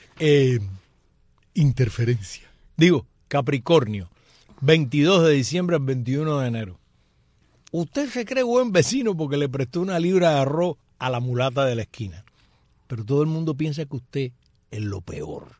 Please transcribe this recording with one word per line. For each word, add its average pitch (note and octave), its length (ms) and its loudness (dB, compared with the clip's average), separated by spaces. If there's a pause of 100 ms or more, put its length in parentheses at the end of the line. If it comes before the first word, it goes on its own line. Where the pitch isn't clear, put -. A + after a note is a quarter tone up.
(200)
Eh, C3+ 400 4 (920)
interferencia. A#2+ 920 0 (300)
Digo, E3 300 4 (220)
Capricornio. B2 840 0 (500)
veintidós D#3 680 4
de D#3 60 6
diciembre E3 440 0
al C#3+ 60 0
veintiuno C3+ 580 -2
de B2+ 80 -2
enero. A2+ 300 -8 (960)
Usted F3 360 -4
se A#3+ 160 -6
cree C4 180 -2
buen B3 300 0
vecino G#3 440 2
porque C#3+ 200 -4
le C#3+ 120 0
prestó C3+ 320 -4
una F#3 180 -2
libra F3 360 4
de C#3 60 2
arroz D#3 360 0 (220)
a B2+ 120 -4
la B2 100 -2
mulata B2+ 440 0
de B2 120 0
la A2+ 60 -4
esquina. G2 420 -12 (640)
Pero A2 180 -10
todo C#3 180 0
el D#3 60 0
mundo D#3+ 280 -2
piensa D#3 300 -4
que C#3 100 -12
usted B2+ 360 -8 (380)
es G#2+ 120 -10
lo G2 180 -6
peor. - 480 -14 (100)